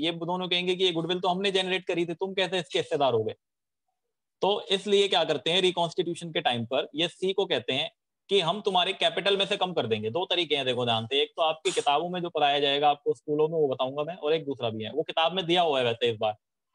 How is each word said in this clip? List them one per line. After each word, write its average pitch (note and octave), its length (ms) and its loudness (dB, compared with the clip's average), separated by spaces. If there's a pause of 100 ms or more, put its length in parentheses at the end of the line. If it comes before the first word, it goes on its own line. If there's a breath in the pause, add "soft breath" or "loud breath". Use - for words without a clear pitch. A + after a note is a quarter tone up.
ये D#3+ 120 0
दोनों F3 360 -4
कहेंगे F3+ 260 0
कि F3+ 100 0
ये F3+ 80 2
गुडविल E3+ 280 -2
तो F#3+ 80 0
हमने F#3+ 220 0
generate F#3 360 0
करी F3 200 -2
थी, E3+ 80 -6
तुम F#3+ 200 -6
कैसे F#3 240 -2
इसके F3 200 -4
हिस्सेदार C#3+ 340 0
हो A2 120 2
गए? G#2+ 100 -6 (1080)
तो G3 180 2
इसलिए G3+ 480 2
क्या F3+ 160 2
करते D3+ 260 -2
हैं, F3+ 120 2
reconstitution E3+ 680 -2
के E3+ 80 -2
time A#2+ 240 0
पर C3+ 300 -2
ये E3 140 0
सी F#3 240 -4
को G3 140 0
कहते C#3 260 -2
हैं D3 180 -2 (380)
कि G3 120 4
हम F3 200 0
तुम्हारे F#3 320 0
capital F#3+ 440 0
में F#3+ 100 0
से G3+ 100 -2
कम F#3 160 -2
कर D3 140 0
देंगे। A2 240 -2
दो E3+ 140 -2
तरीके E3+ 320 0
हैं, C3+ 100 0
देखो B2 180 0
ध्यान A2+ 220 0
से, C#3 160 0
एक D3+ 140 -4
तो F3 60 0
आपकी D#3+ 280 0
किताबों D#3 380 2
में F3+ 140 -6
जो E3+ 80 -4
पढ़ाया D3 300 2
जाएगा C#3+ 300 2
आपको D3 240 0
स्कूलों D3+ 340 0
में, E3 100 -2
वो D3+ 100 4
बताऊंगा C3 340 -2
मैं, E3 140 -8
और D3+ 160 -2
एक D#3+ 120 0
दूसरा C3 260 -4
भी A2 140 -6
है, A2 80 -8
वो C#3+ 100 -2
किताब E3 300 0
में F#3 140 -4
दिया F3 160 2
हुआ D3+ 160 2
है B2+ 60 2
वैसे A#2 260 0
इस A2 60 -2
बार, G#2+ 200 -2 (380)